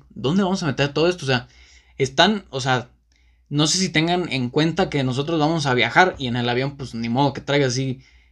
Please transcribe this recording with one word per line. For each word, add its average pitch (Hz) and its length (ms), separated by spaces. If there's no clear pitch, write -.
"¿Dónde 175 320
vamos 185 200
a 175 40
meter 139 260
todo 151 160
esto?". 180 160
O 131 40
sea, 127 200
están, 160 520
o 131 100
sea, 127 300
no 147 180
sé 170 120
si 190 120
tengan 170 420
en 123 180
cuenta 165 400
que 139 140
nosotros 143 360
vamos 151 260
a 127 80
viajar 123 440
y 135 100
en 117 80
el 120 120
avión, 135 280
pues, 127 180
ni 117 140
modo 131 240
que - 80
traigas 139 320
así 131 280